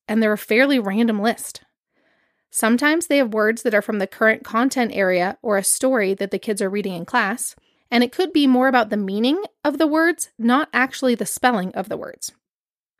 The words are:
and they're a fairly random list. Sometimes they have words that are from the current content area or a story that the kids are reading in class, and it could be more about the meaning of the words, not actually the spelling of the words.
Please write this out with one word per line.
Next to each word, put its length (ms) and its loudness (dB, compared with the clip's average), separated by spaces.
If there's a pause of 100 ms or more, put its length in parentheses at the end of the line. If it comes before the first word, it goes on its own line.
and 160 0
they're 120 2
a 40 -8
fairly 400 2
random 400 0
list. 440 -4 (880)
Sometimes 580 0
they 80 2
have 180 2
words 300 0
that 100 0
are 80 4
from 160 -4
the 80 -2
current 380 0
content 500 0
area 480 0
or 160 0
a 60 -4
story 500 0
that 160 -6
the 80 -4
kids 240 -4
are 80 -2
reading 240 -4
in 100 -8
class, 520 -4 (340)
and 140 2
it 80 -6
could 200 -2
be 140 4
more 220 4
about 220 2
the 60 -2
meaning 460 -2 (220)
of 140 -2
the 100 2
words, 500 0
not 340 2
actually 440 0
the 100 -6
spelling 480 -2
of 140 -6
the 80 -6
words. 340 -12 (680)